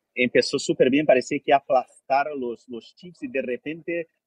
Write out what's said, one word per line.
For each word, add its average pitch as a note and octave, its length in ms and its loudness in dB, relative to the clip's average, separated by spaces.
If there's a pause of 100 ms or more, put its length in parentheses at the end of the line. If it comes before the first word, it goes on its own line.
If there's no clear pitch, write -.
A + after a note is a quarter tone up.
(160)
empezó B2 440 2
súper D#3 300 2
bien, D3 160 0
parecía C#3+ 340 2
que D3+ 120 -2
iba C#3 60 6
a - 20 4
aplastar C#3 680 -2
a D3+ 80 -8
los, A#2+ 320 -8
los A#2 280 -14
Chiefs F3+ 280 -20
y C#3+ 60 -10
de B2+ 120 -4
repente D#3+ 680 -8 (200)